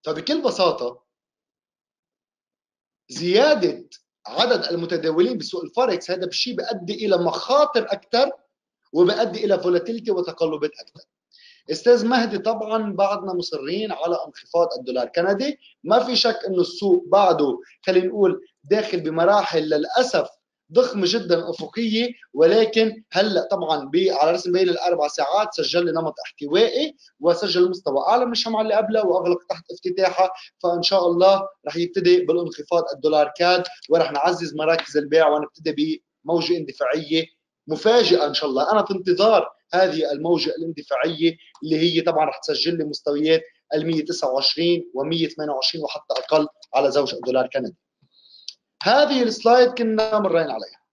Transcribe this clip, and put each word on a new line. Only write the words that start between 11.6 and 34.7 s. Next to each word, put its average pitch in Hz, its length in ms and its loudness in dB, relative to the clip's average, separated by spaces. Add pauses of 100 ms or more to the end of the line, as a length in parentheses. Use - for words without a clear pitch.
أستاذ 226 340 4
مهدي، 233 320 0
طبعًا 220 560 -4
بعدنا 196 400 -2
مصرين 175 580 -6
على 160 260 -4 (100)
انخفاض - 400 -2 (120)
الدولار 127 280 -4
الكندي، 196 520 -2 (240)
ما 220 160 4
في 247 160 -2
شك 220 320 0
إنه 185 140 0
السوق 180 460 2
بعده 165 520 2 (260)
خلينا 185 220 2
نقول 196 340 2 (220)
داخل 196 360 -2
بمراحل 165 640 2
للأسف 160 640 0 (460)
ضخمة 208 320 2
جدًا 175 440 0
أفقية، 220 600 -4 (240)
ولكن 220 800 4
هلأ 190 400 0
طبعًا 156 340 -2
ب-، 180 240 0
على 151 220 2
رسم 175 200 -2
بين 185 180 2
الأربع 170 380 0
ساعات 170 460 -2
سجل 175 320 -2
لي 165 60 -2
نمط 160 240 -4 (100)
احتوائي 233 680 0 (240)
وسجل 180 500 2
مستوى 143 380 -2
أعلى 247 180 2
من 233 60 -4
الشمعة 220 300 -2
اللي 220 120 0
قبله 214 320 0
وأغلق 175 320 0 (120)
تحت - 220 -10
افتتاحها، 185 580 0 (340)
فإن 175 200 -2
شاء 180 240 2
الله 190 400 4 (200)
رح 147 80 -8
يبتدي 175 440 2
بالانخفاض 170 640 -2 (100)
الدولار 151 440 2
كاد 175 260 2 (260)
ورح 151 220 2
نعزز 156 440 -2
مراكز 156 420 0